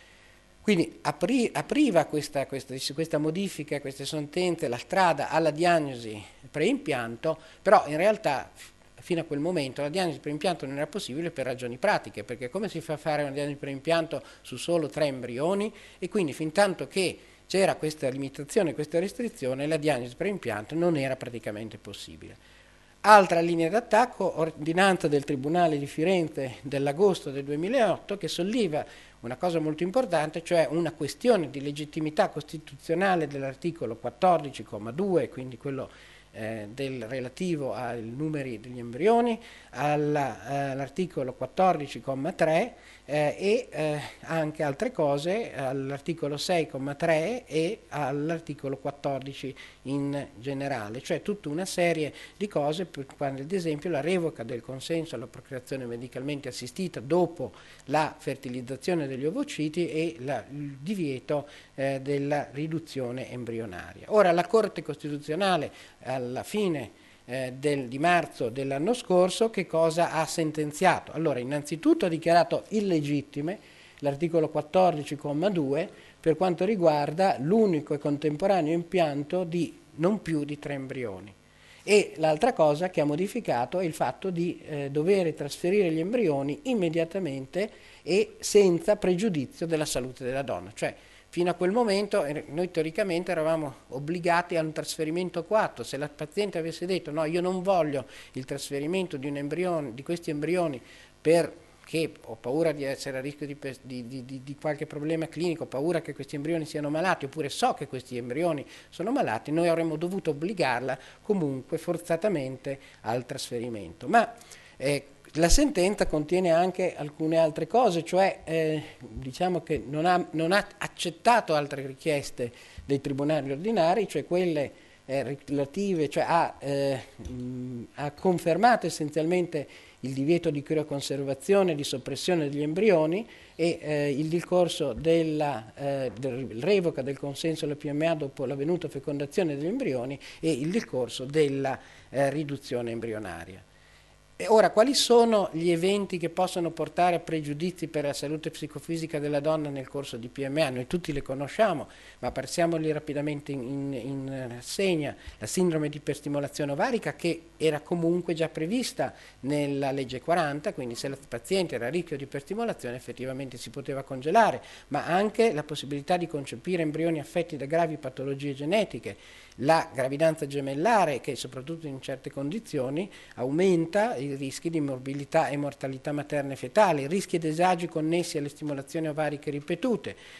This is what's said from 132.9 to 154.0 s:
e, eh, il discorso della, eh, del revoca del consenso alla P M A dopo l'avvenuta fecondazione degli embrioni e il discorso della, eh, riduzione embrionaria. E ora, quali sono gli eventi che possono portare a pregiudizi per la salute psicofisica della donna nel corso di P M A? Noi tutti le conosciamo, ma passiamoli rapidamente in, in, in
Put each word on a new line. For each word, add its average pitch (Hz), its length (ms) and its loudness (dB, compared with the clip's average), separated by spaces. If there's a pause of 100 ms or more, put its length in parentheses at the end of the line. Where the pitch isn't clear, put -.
e, 170 260 0
eh, 147 300 0
il 151 160 0
discorso 165 640 2
della, 151 800 2
eh, 139 420 -2
del 123 460 -6
revoca 170 400 2
del 135 160 -4
consenso 151 480 -4
alla 147 100 -2
P 147 100 -12
M 147 180 -2
A 165 100 2
dopo 151 320 -4
l'avvenuta 143 420 -2
fecondazione 143 680 -2
degli 143 100 -4
embrioni 143 540 -2 (200)
e 160 120 0
il 147 180 0
discorso 131 560 -2
della, 135 540 0 (300)
eh, 139 200 2
riduzione 139 640 -4
embrionaria. 98 720 -8 (720)
E 170 120 -6
ora, 202 240 8
quali 240 240 6
sono 233 580 6
gli 165 160 2
eventi 185 480 2
che 165 120 -2
possono 175 420 0
portare 170 440 2
a 165 40 2
pregiudizi 160 680 -4
per 151 160 -2
la 143 100 0
salute 151 360 -4
psicofisica 156 680 -6
della 147 200 0
donna 151 300 0
nel 135 180 -8
corso 135 300 -8
di 120 100 -10
P 135 200 -6
M 139 100 -2
A? 156 120 2
Noi 127 180 -4
tutti 170 260 -2
le 139 80 -2
conosciamo, 139 640 0 (300)
ma 123 140 -4
passiamoli 160 600 0
rapidamente 147 600 -4
in, 139 100 -4
in, 139 320 -4
in 135 560 -6